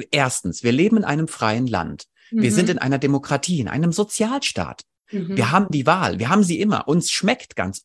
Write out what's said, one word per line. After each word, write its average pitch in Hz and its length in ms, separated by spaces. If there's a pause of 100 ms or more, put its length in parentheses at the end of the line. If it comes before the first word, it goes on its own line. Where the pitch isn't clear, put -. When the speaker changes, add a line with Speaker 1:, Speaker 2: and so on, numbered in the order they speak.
(100)
Speaker 1:
erstens, 127 520
wir 120 100
leben 196 260
in 202 60
einem 156 240
freien 113 380
Land. 85 380 (260)
Wir 214 200
Speaker 2:
Mhm. 214 40
Speaker 1:
sind 185 160
in 170 80
einer 135 200
Demokratie, 143 600
in 107 80
einem 165 240
Sozialstaat. 208 880 (280)
Speaker 2:
Mhm. 170 280
Speaker 1:
Wir 117 120
haben 190 200
die 139 160
Wahl, 143 320
wir 113 100
haben 202 140
sie 175 180
immer. 202 260
Uns 160 240
schmeckt - 460
ganz 95 280